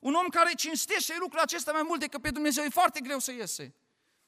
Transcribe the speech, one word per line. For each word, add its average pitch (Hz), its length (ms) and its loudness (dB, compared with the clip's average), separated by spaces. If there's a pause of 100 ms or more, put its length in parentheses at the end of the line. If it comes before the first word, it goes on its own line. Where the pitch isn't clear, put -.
Un 269 140 0
om 359 140 4
care 339 260 4
cinstește 320 580 -2
lucrurile 330 300 0
acestea 302 300 -2
mai 311 100 2
mult 320 180 -2
decât 285 220 -6
pe 302 80 -2
Dumnezeu, 294 340 0
e 294 40 0
foarte 330 320 4
greu 269 180 -4
să 254 140 -4
iese. 185 420 -8 (540)